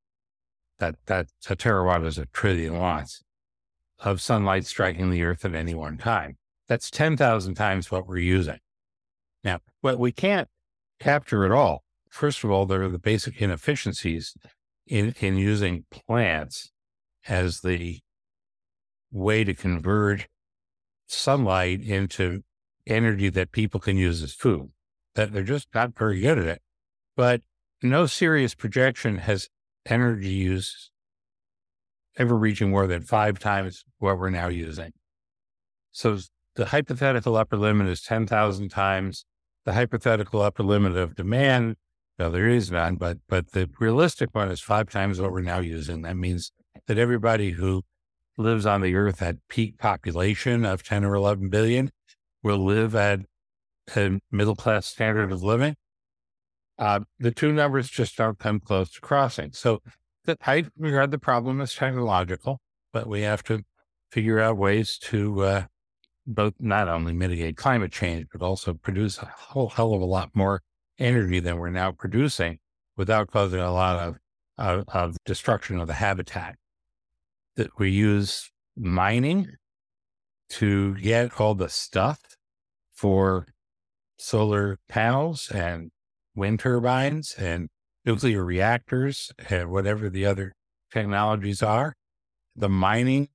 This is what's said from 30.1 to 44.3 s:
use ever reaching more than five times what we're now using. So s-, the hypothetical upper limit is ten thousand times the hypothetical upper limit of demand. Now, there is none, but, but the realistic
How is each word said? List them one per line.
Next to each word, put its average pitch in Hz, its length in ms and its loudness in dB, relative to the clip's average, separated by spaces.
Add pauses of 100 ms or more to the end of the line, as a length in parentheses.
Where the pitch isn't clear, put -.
use 92 640 -2 (1300)
ever 120 180 4
reaching 107 360 2
more 98 160 4
than 87 140 -2
five 107 380 2
times 98 460 -4 (140)
what 98 200 0
we're 92 100 -2
now 90 200 -2
using. 80 420 -8 (1000)
So 110 240 0
s-, 92 140 -8 (260)
the 98 100 0
hypothetical 127 720 0
upper 110 180 0
limit 104 320 4
is 90 140 -4
ten 113 260 -2
thousand 101 420 0
times 98 560 -2 (400)
the 101 80 -2
hypothetical 113 680 0
upper 101 220 0
limit 98 340 2
of 87 180 -2
demand. 120 600 2 (420)
Now, 85 120 -2
there 92 200 2
is 117 200 2
none, 87 260 0
but, 87 240 -4 (100)
but 92 220 -2
the 92 180 0 (100)
realistic 123 540 2